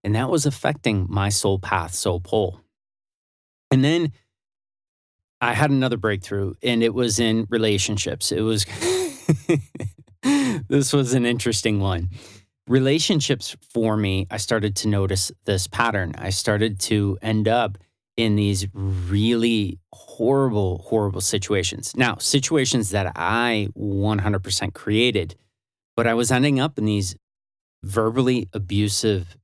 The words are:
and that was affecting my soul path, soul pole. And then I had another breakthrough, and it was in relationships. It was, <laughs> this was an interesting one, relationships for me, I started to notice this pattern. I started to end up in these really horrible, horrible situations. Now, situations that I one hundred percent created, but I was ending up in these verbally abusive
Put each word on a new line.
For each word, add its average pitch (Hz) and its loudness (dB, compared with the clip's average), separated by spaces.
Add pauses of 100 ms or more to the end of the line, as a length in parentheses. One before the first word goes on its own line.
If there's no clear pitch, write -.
and 104 0
that 127 0
was 151 2
affecting 120 0
my 101 0
soul 98 0
path, 87 -2
soul 90 -2
pole. 95 -2 (1080)
And 131 4
then 160 2 (1300)
I 120 2
had 143 2
another 131 2
breakthrough, 101 -2 (100)
and 117 2
it 113 2
was 117 0
in 110 2
relationships. 104 0
It - -2
was, 110 0 (1600)
<laughs> 254 2
this 139 2
was 131 2
an 120 2
interesting 117 0
one, 92 0 (600)
relationships 135 2 (160)
for 110 2
me, 95 0
I 107 -6
started 107 -2
to - -2
notice 98 0 (120)
this 92 0
pattern. 98 -2
I 95 -6
started 104 0
to 101 0
end 107 0
up 110 0 (380)
in 110 2
these 101 0
really 101 0 (160)
horrible, 110 0
horrible 101 -2
situations. 98 -2
Now, 120 2
situations 127 0
that 95 -2
I 107 0
one 101 -2
hundred 98 0
percent 95 -4
created, 104 0 (600)
but 117 2
I 117 2
was 120 2
ending 135 4
up 147 -2
in 107 -2
these 101 0 (680)
verbally 113 0
abusive 101 0